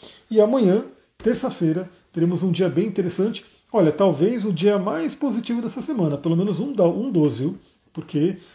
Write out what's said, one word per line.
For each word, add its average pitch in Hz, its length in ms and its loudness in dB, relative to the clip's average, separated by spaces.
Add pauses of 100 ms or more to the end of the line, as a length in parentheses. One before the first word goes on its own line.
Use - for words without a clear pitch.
(300)
E 220 100 4
amanhã, 220 420 4 (360)
terça-feira, 185 680 -2 (260)
teremos 170 280 0
um 185 80 2
dia 180 180 2
bem 165 180 0
interessante. 202 580 -2 (260)
Olha, 160 220 4
talvez 190 540 0
o 208 60 0
dia 196 260 2
mais 302 360 -4
positivo 233 460 -4
dessa 226 220 -8
semana, 175 340 -2
pelo 165 200 0
menos 190 220 0
um 277 140 -4
da, 202 140 4
um 196 240 -2
dos, 151 260 2
viu? 147 220 -4 (340)
Porque, 165 460 -2 (160)